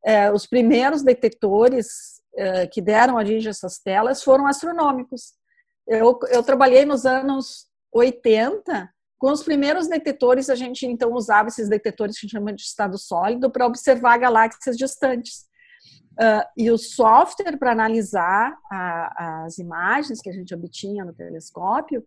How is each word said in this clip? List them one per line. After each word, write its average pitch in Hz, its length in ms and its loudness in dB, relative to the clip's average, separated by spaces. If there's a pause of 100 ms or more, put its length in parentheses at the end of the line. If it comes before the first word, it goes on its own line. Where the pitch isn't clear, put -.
é, 208 300 4
os 202 140 -2
primeiros 247 560 2
detetores, 240 1200 0 (120)
é, 185 320 -2
que 185 140 -8
deram 220 360 4
origem 220 320 -2
a - 20 -6
essas 185 280 -12
telas 220 440 -2
foram 277 240 4
astronômicos. 277 880 -4 (520)
Eu, 226 320 4 (120)
eu 240 120 2
trabalhei 262 440 6
nos 269 180 -2
anos 262 640 -2 (260)
oitenta, 240 960 0 (300)
com 262 120 0
os 302 120 -2
primeiros 302 440 -2
detetores, 269 640 0
a 269 60 0
gente 254 320 -8
então 233 260 -4
usava 214 360 2
esses 226 200 -8
detetores 208 500 -4
que - 60 -16
a - 20 -12
gente 196 60 -14
chama 208 200 -8
de 202 100 -14
estado 196 360 -6
sólido 220 520 -2
pra 254 160 0
observar 240 500 4
galáxias 233 600 2
distantes. 254 680 -4 (760)
Ah, 214 280 2 (100)
e 226 140 0
o 233 60 4
software 277 800 2
pra 254 160 0
analisar 220 840 0 (140)
a, 170 720 -8
as 165 140 -14
imagens 202 640 -4
que - 80 -16
a 180 40 -12
gente 185 220 -14
obtinha 190 500 -12
no 170 100 -16
telescópio, 180 920 -8